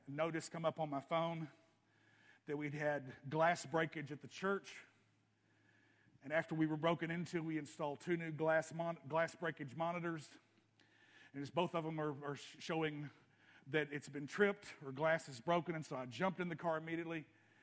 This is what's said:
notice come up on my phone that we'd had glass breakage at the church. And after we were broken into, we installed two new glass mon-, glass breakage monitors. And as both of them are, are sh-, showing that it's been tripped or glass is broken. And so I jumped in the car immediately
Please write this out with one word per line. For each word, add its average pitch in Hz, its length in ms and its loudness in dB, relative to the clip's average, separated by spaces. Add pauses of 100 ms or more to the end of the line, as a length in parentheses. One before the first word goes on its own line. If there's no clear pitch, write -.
notice 156 400 0
come 165 160 -4
up 160 160 2
on 151 100 0
my 139 100 -2
phone 165 480 0 (1000)
that 147 80 0
we'd 147 180 -2
had 147 280 0 (260)
glass 160 380 4
breakage 156 460 0
at 147 100 -10
the 147 60 -14
church. 196 440 -2 (1500)
And 135 100 -6
after 160 220 2
we 156 120 6
were 156 100 0
broken 165 340 4
into, 170 320 -2
we 160 160 -2
installed 147 420 -4
two 180 160 0
new 165 140 -4
glass 160 420 4
mon-, 165 260 -2 (100)
glass 160 260 2
breakage 151 420 -4
monitors. 165 520 -2 (1080)
And 139 80 -6
as 139 80 -6
both 165 240 2
of 165 100 0
them 160 140 -2
are, 151 160 0 (100)
are 143 120 -2
sh-, - 220 -14
showing 156 520 0 (640)
that 147 180 4
it's 147 180 -6
been 143 200 -6
tripped 202 380 2 (180)
or 135 80 -6
glass 160 360 2
is 127 120 -10
broken. 170 340 2
And 160 100 -4
so 139 120 -6
I 127 100 -4
jumped 160 320 0
in 180 100 -2
the 165 60 -4
car 165 220 0
immediately 165 480 -4 (380)